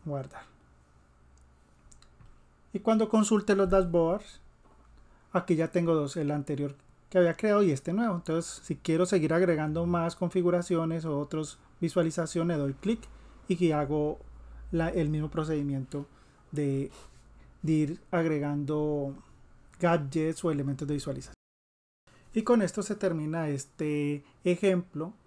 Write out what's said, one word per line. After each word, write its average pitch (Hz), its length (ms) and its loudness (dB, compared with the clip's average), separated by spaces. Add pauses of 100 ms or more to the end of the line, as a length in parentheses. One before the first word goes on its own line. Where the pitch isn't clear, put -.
Guardar. 135 380 -8 (2250)
Y 196 100 -6
cuando 220 280 2
consulte 214 460 4
los 196 120 4
dashboards, 175 720 2 (920)
aquí 175 240 0
ya 160 160 0
tengo 165 240 2
dos, 143 220 -2
el 147 120 -2
anterior 143 460 -4 (340)
que - 80 2
había 170 180 6
creado 208 280 4
y 175 80 4
este 143 220 -2
nuevo. 220 200 0
Entonces, 170 500 -4
si 147 120 -6
quiero 165 320 0
seguir 160 260 2
agregando 165 540 2
más 170 280 0
configuraciones 175 880 0
o 151 140 -2
otras 151 400 -4 (240)
visualizaciones, 165 760 0
doy 139 160 -2
clic 226 260 -2 (460)
y 175 240 2
hago 147 480 0 (500)
la, 165 200 0
el 165 200 0
mismo 151 220 -2
procedimiento 143 720 -4 (460)
de, 139 400 -2 (720)
de 156 80 0
ir 151 300 0 (100)
agregando 147 1040 -2 (640)
gadgets 160 680 0
o 165 60 2
elementos 143 360 -4
de 147 60 -2
visualización. 135 400 -8 (1000)
Y 220 100 0
con 233 180 4
esto 190 220 -2
se 214 100 -4
termina 165 540 -2
este 147 760 -4 (200)
ejemplo 180 680 0 (140)